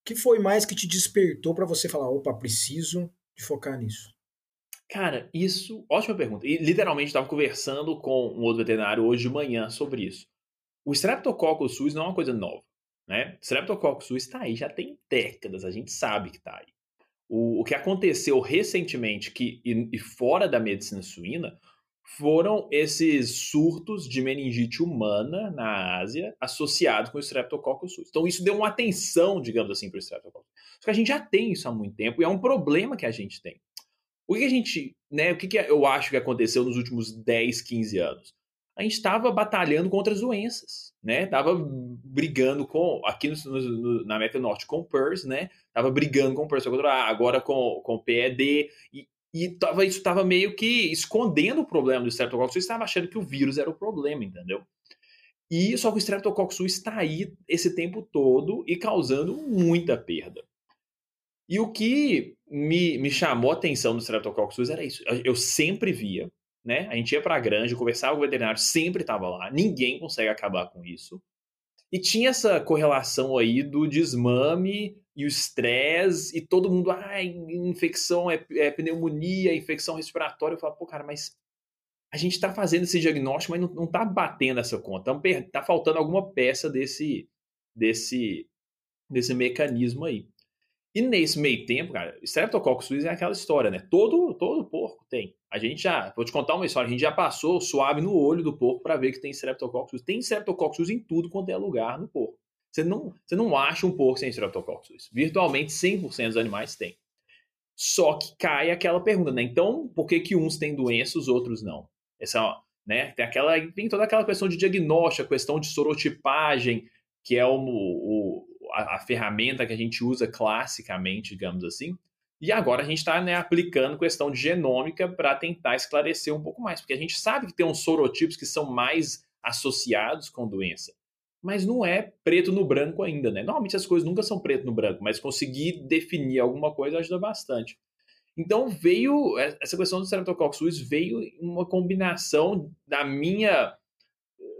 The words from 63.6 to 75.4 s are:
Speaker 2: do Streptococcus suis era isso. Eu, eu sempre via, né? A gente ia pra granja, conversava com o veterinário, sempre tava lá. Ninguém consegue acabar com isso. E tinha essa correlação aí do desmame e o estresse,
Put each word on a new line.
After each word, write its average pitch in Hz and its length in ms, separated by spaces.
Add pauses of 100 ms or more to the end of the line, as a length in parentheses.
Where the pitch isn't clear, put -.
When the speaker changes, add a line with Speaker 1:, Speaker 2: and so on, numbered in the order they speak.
Speaker 2:
do 117 80
Streptococcus 107 540
suis 123 140
era 160 140
isso. 131 220
Eu, 120 200
eu 131 100
sempre 185 560
via, 98 400 (320)
né? 127 260
A 123 60
gente 117 160
ia 147 100
pra 147 180
granja, 117 360
conversava 120 380
com 147 60
o - 20
veterinário, 123 380
sempre 170 440
tava 98 240
lá. 90 240
Ninguém 139 480
consegue 120 300
acabar 95 380
com 87 180
isso. 87 360 (720)
E 185 80
tinha 226 300
essa 208 320
correlação 135 760
aí 120 260
do 147 220
desmame 151 1120 (180)
e 143 120
o - 20
estresse, 147 1120